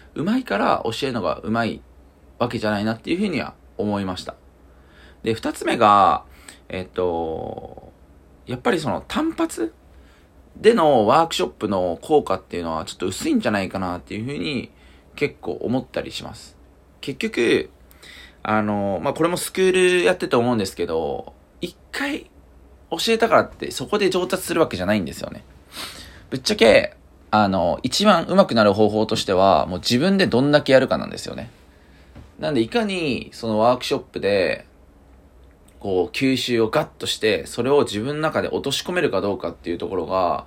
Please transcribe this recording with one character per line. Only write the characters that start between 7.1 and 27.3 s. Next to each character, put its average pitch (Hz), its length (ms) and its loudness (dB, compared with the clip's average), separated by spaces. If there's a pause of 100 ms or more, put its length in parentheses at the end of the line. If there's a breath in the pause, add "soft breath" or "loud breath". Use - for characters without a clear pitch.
や 123 120 -8
っ - 20 -8
ぱ 240 120 -2
り 175 80 0
そ 143 100 -6
の 78 180 -6
単 311 240 -2
発 330 420 -6 (840 soft breath)
で 226 160 6
の 143 340 4
ワ 151 160 6
ー 160 40 0
ク - 80 -8
シ 185 60 -2
ョ 180 60 0
ッ - 20 -6
プ - 180 -8
の 92 340 -2
効 156 200 2
果 92 140 -2
っ - 80 -10
て - 140 -10
い - 20 -6
う 85 40 -6
の 80 120 -4
は 80 100 -6
ち - 80 -14
ょ - 20 -16
っ - 20 -20
と 90 100 -4
薄 101 220 -4
い 320 40 2
ん 240 60 4
じ - 80 -2
ゃ 110 40 0
な 98 120 0
い 87 60 -6
か 95 100 -6
な 90 180 -4
っ - 40 -12
て - 120 -14
い 104 80 -8
う 117 40 -8
ふ 139 60 -8
う 147 60 -8
に 156 340 -6 (440 soft breath)
結 - 260 -4
構 82 120 -6
思 123 260 -2
っ 127 40 -10
た - 180 -8
り - 100 -10
し - 120 -12
ま - 120 -14
す。 - 220 -20 (440)
結 135 180 -8
局、 208 500 0 (760 loud breath)
あ 107 180 0
の、 101 400 -2
ま 135 100 -2
あ、 - 20 -2
こ 160 100 0
れ 170 60 2
も 180 80 -4
ス - 140 -8
ク 185 100 -2
ー 185 100 4
ル 180 320 4
や 180 100 4
っ - 40 -4
て 180 100 -6
て - 80 0
思 123 160 2
う 120 40 2
ん 110 40 0
で 98 60 0
す - 100 -10
け 87 100 -4
ど、 80 480 -4 (280)
一 180 140 -10 (160)
回 - 380 -6 (600)
教 165 60 -6 (120)
え 226 80 2
た 226 100 2
か 151 80 4
ら 110 60 8
っ - 100 -2
て - 200 -10
そ - 160 -8
こ 202 100 -2
で 202 140 2
上 180 160 -2
達 185 160 -4
す 170 100 -4
る 170 80 2
わ 151 60 4
け - 100 -8
じ - 60 -4
ゃ - 20 -4
な 101 80 0
い 104 80 2
ん 80 40 -4
で - 80 -10
す - 80 -14
よ - 100 -10
ね。 - 120 -18 (840 loud breath)
ぶ 135 80 -6
っ 131 40 -8
ち - 100 -2
ゃ 214 40 0
け、 208 400 6 (360)